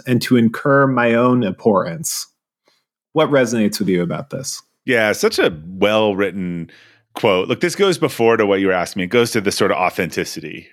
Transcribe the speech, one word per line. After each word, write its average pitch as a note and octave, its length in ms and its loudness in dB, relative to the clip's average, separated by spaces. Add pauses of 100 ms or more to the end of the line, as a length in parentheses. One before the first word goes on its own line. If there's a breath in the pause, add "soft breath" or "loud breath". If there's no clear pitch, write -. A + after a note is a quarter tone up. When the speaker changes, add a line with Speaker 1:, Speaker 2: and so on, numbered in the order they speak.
Speaker 1:
and B2 160 0
to B2+ 140 2
incur C#3 500 2
my A#2+ 280 0
own B2 280 2
abhorrence." F2+ 840 -2 (880)
What D3+ 160 2
resonates A#2+ 500 2
with F#2+ 100 -2
you F2 140 2
about E2+ 260 -6
this? - 320 -10 (240)
Speaker 2:
Yeah, A2+ 260 2
such A3+ 280 0
a A2 160 2 (100)
well-written F#2+ 1040 -2 (460 soft breath)
quote. G2 320 2
Look, B2 120 -2
this F3 160 -2
goes F#3+ 220 0
before A#2 400 2
to G#2+ 80 2
what G2 140 2
you G2 80 0
were F#2 60 2
asking F2+ 280 -4
me. - 40 -2
It - 20 -8
goes A#2+ 240 2
to A2+ 100 0
the F#2+ 100 0
sort G2 200 0
of - 60 0
authenticity, E2+ 960 -6